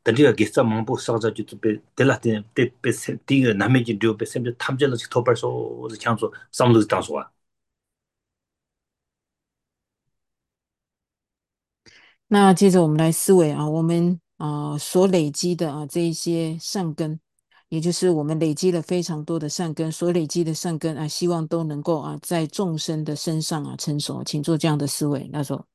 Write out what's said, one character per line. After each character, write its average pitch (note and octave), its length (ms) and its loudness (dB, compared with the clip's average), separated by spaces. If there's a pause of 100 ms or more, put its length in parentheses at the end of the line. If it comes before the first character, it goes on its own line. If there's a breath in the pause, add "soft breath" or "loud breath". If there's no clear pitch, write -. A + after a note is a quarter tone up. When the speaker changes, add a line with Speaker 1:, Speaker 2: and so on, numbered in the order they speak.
Speaker 1:
근데 A#2+ 320 6
기사 G#2+ 300 2
망보 A2+ 340 0
싸자 A2+ 380 -2
주도 G#2+ 240 -12
배, G#2+ 180 0 (200)
델라테 A#2 480 2 (100)
때 B2 160 2 (100)
배, A#2+ 120 -2
세, F2 240 -6 (100)
뒤에 C3 280 4
남의 A#2 300 2
집 A2+ 140 -2
dio A2 180 2
배, A2+ 80 -4
세, B2 160 -6 (160)
탐절로 C3+ 380 0
직토발소, A#2+ 920 -2 (100)
지향소 A2+ 340 -2 (200 loud breath)
삼도 A#2 340 6
땅 F#2+ 160 0
소와. D2 260 -8 (4000 soft breath)
Speaker 2:
那 G3+ 260 8
接 G3 160 6
着 F3+ 100 6
我 E3 60 4
们 D3+ 100 2
来 D#3+ 140 4
思 D#3+ 220 2
维 E3+ 180 6
啊， D3 180 -2
我 D#3+ 140 0
们， E3+ 380 2 (180)
呃， D3 400 -6
所 F#3 300 2
累 E3+ 240 2
积 F3 240 -2
的 D#3+ 160 -4
啊， D3+ 120 -8
这 D#3+ 160 -4
一 E3+ 120 0
些 E3 480 -4
善 F3 340 -6
根， D#3 240 -6 (500 soft breath)
也 D#3+ 120 -4
就 F3 120 0
是 F3+ 180 2
我 D#3 120 2
们 D#3 180 -2
累 D#3+ 140 2
积 F#3 180 2
了 E3 100 0
非 F3+ 200 -2
常 D#3 220 -6
多 E3 140 -4
的 D#3 100 -6
善 D#3+ 260 -4
根， D#3+ 180 -4
所 E3+ 200 -2
累 E3+ 140 2
积 F3 160 -2
的 D#3+ 100 0
善 E3 260 -4
根 D#3+ 180 -4
啊， D#3 100 -6
希 F3 220 -2
望 E3 180 -2
都 E3 180 -2
能 D3 160 -4
够 D#3 200 0
啊， D3 220 -8
在 E3 260 -2
众 F3+ 280 -2
生 D#3 280 -4
的 D3+ 100 -4
身 D#3 260 -4
上 D3+ 240 -4
啊， C3+ 120 -10
成 D3 240 -4
熟。 C3+ 240 -6
请 D3+ 180 -4
做 D#3+ 160 0
这 E3+ 80 0
样 D3+ 100 2
的 C#3+ 120 -2
思 - 180 -2
维， C#3+ 260 -2
那 D3 100 -6
时 C3+ 100 -6
候。 C#3 120 -8 (100)